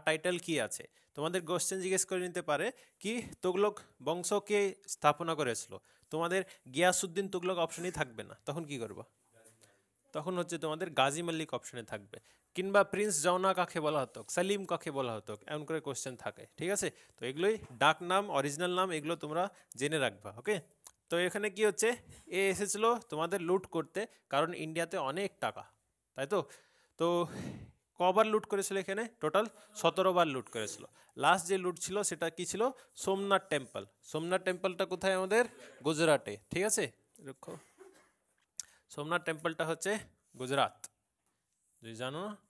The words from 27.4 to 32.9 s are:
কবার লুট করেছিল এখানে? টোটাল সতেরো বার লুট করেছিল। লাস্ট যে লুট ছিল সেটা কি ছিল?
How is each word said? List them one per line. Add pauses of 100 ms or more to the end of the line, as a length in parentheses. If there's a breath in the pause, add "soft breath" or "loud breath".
কবার
লুট
করেছিল
এখানে? (120)
টোটাল (280 loud breath)
সতেরো
বার
লুট
করেছিল। (320 soft breath)
লাস্ট
যে
লুট
ছিল
সেটা
কি
ছিল? (240 loud breath)